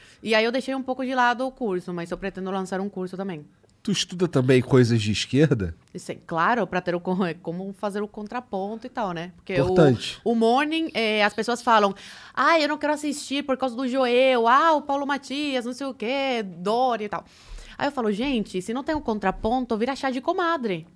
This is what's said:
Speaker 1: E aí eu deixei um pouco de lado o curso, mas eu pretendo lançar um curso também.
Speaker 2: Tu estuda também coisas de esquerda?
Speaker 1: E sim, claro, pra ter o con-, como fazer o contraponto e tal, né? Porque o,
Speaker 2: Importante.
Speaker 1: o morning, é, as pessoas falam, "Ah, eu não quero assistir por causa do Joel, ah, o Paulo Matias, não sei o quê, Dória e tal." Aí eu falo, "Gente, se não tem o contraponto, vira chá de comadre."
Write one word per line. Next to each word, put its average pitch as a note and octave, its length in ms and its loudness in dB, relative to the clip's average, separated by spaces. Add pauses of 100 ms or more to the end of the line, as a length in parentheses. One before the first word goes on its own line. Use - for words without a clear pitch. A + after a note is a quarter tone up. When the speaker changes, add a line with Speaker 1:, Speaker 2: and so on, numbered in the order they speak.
(220)
Speaker 1:
E A3 120 0
aí A3 100 4
eu A#3 80 0
deixei C4 220 -2
um C4+ 80 -4
pouco B3+ 220 -4
de C4 100 -4
lado A#3+ 320 2
o C4 40 -4
curso, F#3 440 -4
mas F3 160 -8
eu F3+ 80 -6
pretendo F#3+ 320 -8
lançar F#3+ 300 -4
um G3+ 100 -4
curso F#3 260 -8
também. F3+ 280 -8 (380)
Speaker 2:
Tu - 80 -4
estuda F3+ 380 -2
também C3 320 4
coisas B2 400 6
de G#2 100 -2
esquerda? A2 640 2 (200)
Speaker 1:
E F3+ 40 -10
sim, - 280 -12
claro, F3+ 400 0
pra F3+ 160 -4
ter F3 120 -2
o F3 60 -2
con-, F3+ 400 -2
como F#3 320 -8
fazer G#3 300 -6
o G#3+ 60 -6
contraponto G#3+ 760 -8
e B3+ 40 -12
tal, G3+ 220 -4
né? E3+ 240 -8
Porque - 180 -10
o, F3 100 4
Speaker 2:
Importante. E3+ 580 4
Speaker 1:
o A#3 120 0
morning, C#4+ 580 2
é, G#3+ 320 2
as G#3 80 2
pessoas A#3 300 -2
falam, G#3 320 4 (400)
"Ah, D#4 260 4
eu D4 80 2
não - 80 -2
quero D4 160 -2
assistir D4 520 -4
por C4+ 120 0
causa B3+ 180 -4
do B3+ 140 -4
Joel, B3 580 4
ah, D4+ 280 6
o D4 80 0
Paulo C#4+ 240 -4
Matias, C4+ 580 -4
não B3 80 -6
sei C4+ 140 -8
o C4 80 -8
quê, B3+ 500 -2
Dória G#3 640 -2
e - 20 -8
tal." - 160 -8 (540)
Aí C#4+ 100 0
eu C#4+ 40 -4
falo, A3+ 200 -2
"Gente, G#3 480 -2
se A3 140 -8
não C4 100 -6
tem D#4+ 100 -2
o D4+ 60 -4
contraponto, A3+ 800 -2
vira B3 180 -2
chá C4+ 140 -2
de B3+ 100 -4
comadre." D#4 760 -2